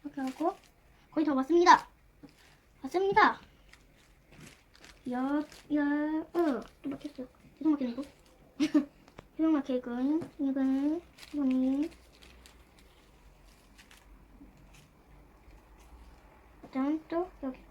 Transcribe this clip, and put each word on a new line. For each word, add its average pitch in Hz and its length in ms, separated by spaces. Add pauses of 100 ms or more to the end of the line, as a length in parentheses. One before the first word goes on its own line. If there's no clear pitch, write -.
이렇게 294 180
하고 302 340 (560)
거의 302 140
다 302 80
왔습니다. 311 540 (960)
왔습니다. 370 560 (1700)
야, 262 280 (340)
야, 294 100 (500)
어, 302 280 (200)
또 285 80
막혔어요. 269 380 (300)
계속 311 120
막히네, 269 220
이거. 262 120 (540)
<laughs> 294 320 (480)
계속 320 140
막혀, 277 240
이거. 247 260 (380)
이거, 269 220 (720)
이거니. 269 560 (4000)
그다음 285 440
또 339 220 (140)
여기. 262 160 (120)